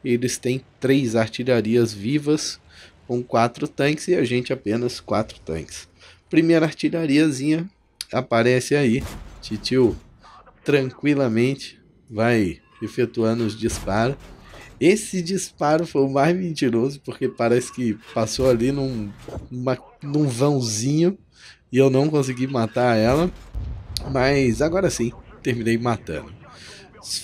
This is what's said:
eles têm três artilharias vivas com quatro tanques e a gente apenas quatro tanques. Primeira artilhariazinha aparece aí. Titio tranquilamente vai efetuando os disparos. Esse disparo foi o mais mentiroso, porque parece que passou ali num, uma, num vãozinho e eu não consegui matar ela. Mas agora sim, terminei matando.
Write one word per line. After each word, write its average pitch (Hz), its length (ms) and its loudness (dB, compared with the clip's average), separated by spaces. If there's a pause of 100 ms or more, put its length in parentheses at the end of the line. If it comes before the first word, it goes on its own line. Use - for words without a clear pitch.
eles 123 360 0
têm 131 240 -4 (160)
três 131 360 2
artilharias 113 800 2
vivas 143 680 -2 (480)
com 123 140 -2
quatro 120 460 -2
tanques 147 400 -2
e 180 80 2
a 147 80 0
gente 123 280 -2
apenas 120 480 -4
quatro - 400 -4
tanques. - 480 -10 (440)
Primeira 165 340 4
artilhariazinha 156 1040 0 (420)
aparece 127 640 2
aí. 120 280 2 (360)
Titio 110 560 0 (680)
tranquilamente 135 1160 0 (300)
vai 110 500 0 (220)
efetuando 117 640 -2
os 107 100 -4
disparos. 113 600 -2 (640)
Esse 185 420 2
disparo 165 680 -2
foi 143 140 0
o 135 80 2
mais 139 260 2
mentiroso, 143 640 -2
porque 127 300 -6
parece 120 420 0
que 117 260 -2 (160)
passou 120 360 0
ali 123 240 2
num, 127 360 -4 (400)
uma, 127 280 -4 (260)
num 147 240 0
vãozinho 135 880 0 (540)
e 123 60 2
eu 135 120 6
não 135 200 4
consegui 131 360 0
matar 123 520 0
ela. 139 340 2 (800)
Mas 135 500 2
agora 165 280 2
sim, 120 240 -2 (280)
terminei 117 360 0
matando. 113 560 -4 (920)